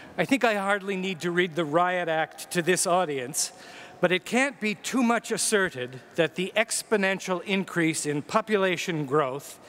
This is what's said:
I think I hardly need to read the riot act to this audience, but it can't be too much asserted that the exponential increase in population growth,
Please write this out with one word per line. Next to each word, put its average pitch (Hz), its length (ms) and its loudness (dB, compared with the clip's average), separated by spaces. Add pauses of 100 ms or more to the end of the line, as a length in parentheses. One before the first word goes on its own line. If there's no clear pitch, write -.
(200)
I 175 60 2
think 262 180 2
I 233 100 4
hardly 196 420 0
need 185 260 -4
to 175 100 -2
read 175 240 0
the 165 100 0
riot 175 420 2
act 160 440 -2
to 180 100 0
this 170 240 2
audience, 156 680 0 (480)
but 175 120 4
it 180 120 2
can't 254 360 0
be 208 160 0
too - 260 -2
much 233 300 2
asserted 160 680 0 (140)
that 160 220 2
the 185 200 -4
exponential 190 920 0
increase 175 600 0
in 147 160 -2
population 190 840 0
growth, 139 600 -2